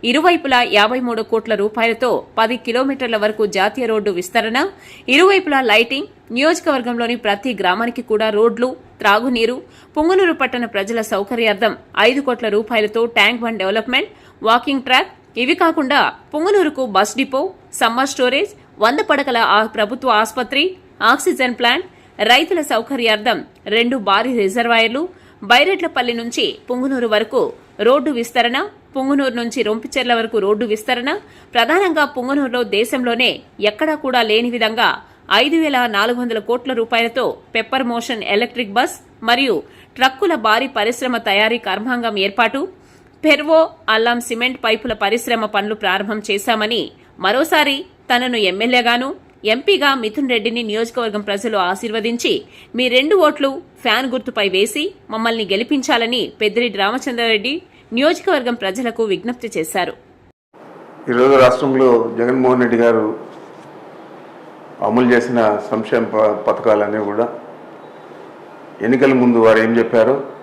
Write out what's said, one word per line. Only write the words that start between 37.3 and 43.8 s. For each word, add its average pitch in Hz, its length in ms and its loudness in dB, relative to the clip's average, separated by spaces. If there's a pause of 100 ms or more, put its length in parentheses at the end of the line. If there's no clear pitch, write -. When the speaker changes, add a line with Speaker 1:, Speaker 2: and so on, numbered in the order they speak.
Speaker 1:
పెప్పర్ 226 280 -2
మోషన్ 233 420 -4
ఎలక్ట్రిక్ 226 480 -2
బస్ 247 280 -2 (220)
మరియు 233 400 0 (340)
ట్రక్కుల 320 380 0
భారీ 226 320 2
పరిశ్రమ 240 500 -2
తయారీ 220 420 0
కర్మాంగం 220 600 -4
ఏర్పాటు, 226 500 0 (560)
పెర్వో 302 460 2 (180)